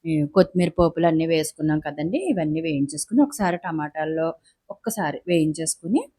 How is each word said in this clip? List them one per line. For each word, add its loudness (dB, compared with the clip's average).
ఈ 0
కొత్తిమీర 2
పోపులు 4
అన్నీ 4
వేసుకున్నాం 0
కదండి, -4
ఇవన్నీ 0
వేయించేసుకుని 0
ఒకసారి 0
టమాటాల్లో -4
ఒక్కసారి -6
వేయించేసుకుని 0